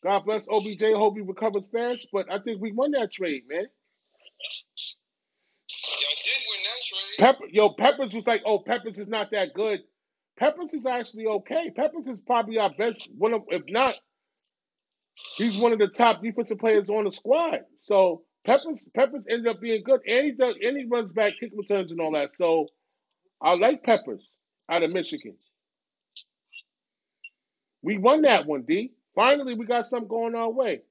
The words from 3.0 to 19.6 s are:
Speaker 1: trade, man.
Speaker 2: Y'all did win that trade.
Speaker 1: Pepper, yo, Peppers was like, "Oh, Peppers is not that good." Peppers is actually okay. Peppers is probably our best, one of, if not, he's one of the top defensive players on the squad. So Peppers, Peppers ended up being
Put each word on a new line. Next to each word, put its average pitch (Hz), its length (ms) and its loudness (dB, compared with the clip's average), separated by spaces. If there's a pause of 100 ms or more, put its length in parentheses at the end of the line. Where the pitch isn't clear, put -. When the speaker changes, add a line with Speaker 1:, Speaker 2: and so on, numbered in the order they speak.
Speaker 1:
trade, 151 360 -6
man. 156 120 -6
Speaker 2:
Y'all 214 80 -6 (2500)
did 262 260 -2
win - 140 -4
that 247 220 -6
trade. - 340 -6
Speaker 1:
Pepper, 254 320 6
yo, 202 180 4
Peppers 240 440 0
was 214 120 -6
like, 233 200 0
"Oh, 208 140 2
Peppers 214 400 -6
is 202 100 -12
not 214 220 -4
that 190 220 -2
good." 208 300 -2 (540)
Peppers 311 360 0
is 247 120 -8
actually 240 420 -4
okay. 220 440 -2
Peppers 294 360 -4
is 233 120 -10
probably 226 400 -2
our 202 100 2
best, 208 480 -4
one 214 160 2
of, 214 160 -2
if 170 180 -4
not, 233 280 2 (1400)
he's 208 220 -2
one 233 160 4
of 220 60 -2
the 208 80 4
top 214 340 4
defensive 220 380 -6
players 208 320 2
on 208 140 0
the 190 60 -2
squad. 302 540 0 (140)
So 190 420 4 (240)
Peppers, 277 480 2
Peppers 247 340 0
ended 233 200 -2
up 214 120 -2
being 220 240 -2